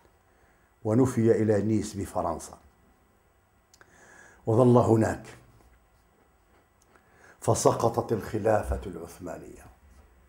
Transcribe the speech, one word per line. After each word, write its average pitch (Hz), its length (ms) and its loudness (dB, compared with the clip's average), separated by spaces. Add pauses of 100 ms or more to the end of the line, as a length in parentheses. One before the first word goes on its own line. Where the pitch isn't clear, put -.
(840)
ونفي 113 580 2
إلى 107 200 2
نيس 104 320 -2
بفرنسا، 87 640 -8 (1900)
وظل 120 320 4
هناك، 110 480 2 (2250)
فسقطت 117 720 0
الخلافة 104 760 -2
العثمانية. 85 800 -16 (640)